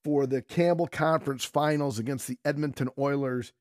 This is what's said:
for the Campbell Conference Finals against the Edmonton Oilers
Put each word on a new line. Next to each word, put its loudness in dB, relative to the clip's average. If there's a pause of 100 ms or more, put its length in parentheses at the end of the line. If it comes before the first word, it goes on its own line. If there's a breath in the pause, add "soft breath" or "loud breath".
for 2
the -2
Campbell 2
Conference 0
Finals 0
against -4
the -8
Edmonton -2
Oilers -2